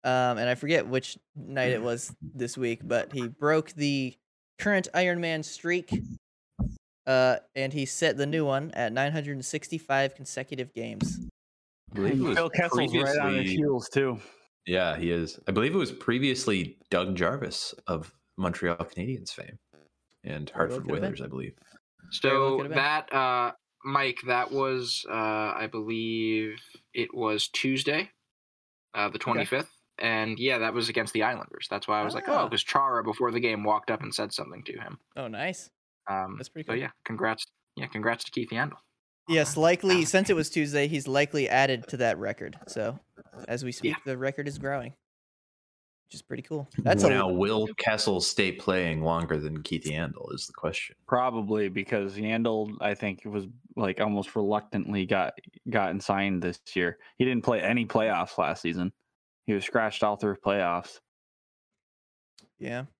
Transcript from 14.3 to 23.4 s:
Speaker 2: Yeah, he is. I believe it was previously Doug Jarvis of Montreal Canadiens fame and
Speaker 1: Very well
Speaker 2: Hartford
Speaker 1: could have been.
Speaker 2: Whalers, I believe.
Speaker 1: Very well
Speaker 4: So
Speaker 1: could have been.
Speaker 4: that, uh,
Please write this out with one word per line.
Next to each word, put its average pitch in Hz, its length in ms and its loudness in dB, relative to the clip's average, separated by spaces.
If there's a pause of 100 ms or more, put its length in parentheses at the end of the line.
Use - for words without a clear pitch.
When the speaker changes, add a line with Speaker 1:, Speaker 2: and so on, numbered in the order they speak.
Speaker 2:
Yeah, 87 300 2
he 85 140 0
is. 85 360 -2
I 98 60 0
believe 120 220 2
it 196 40 4
was 151 140 0
previously 123 880 0 (120)
Doug 92 260 2
Jarvis 107 580 -2 (120)
of 82 260 -4 (240)
Montreal 87 400 0
Canadiens 95 560 -8
fame - 260 -16 (680)
and 73 260 -8
Speaker 1:
Very - 180 0
well 127 100 -4
Speaker 2:
Hartford - 100 -6
Speaker 1:
could - 20 -4
have 73 120 0
been. - 0 -
Speaker 2:
Whalers, - 200 -4
I - 60 -6
believe. - 240 -8 (680)
Speaker 1:
Very 135 160 4
well 139 120 4
Speaker 4:
So 135 60 0
Speaker 1:
could 139 80 -2
have 143 60 -8
been. 156 60 -2
Speaker 4:
that, 151 380 0
uh, 123 380 2 (320)